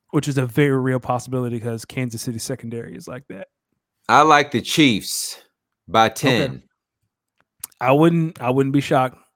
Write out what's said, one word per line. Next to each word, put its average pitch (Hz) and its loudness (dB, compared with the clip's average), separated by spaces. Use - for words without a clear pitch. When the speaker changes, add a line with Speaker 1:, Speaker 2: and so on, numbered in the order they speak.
Speaker 1:
which 151 -2
is 139 -2
a 131 0
very 135 2
real 127 0
possibility 123 -4
'cause 113 -8
Kansas 120 -8
City 117 -8
secondary 117 -10
is 175 -18
like 123 -16
that. 190 -16
Speaker 2:
I 131 8
like 147 4
the 117 0
Chiefs - 0
by 110 4
Speaker 1:
Okay. 123 0
Speaker 2:
ten. 67 -6
Speaker 1:
I 127 2
wouldn't, 160 2
I 120 -4
wouldn't 135 0
be 143 2
shocked. 131 -2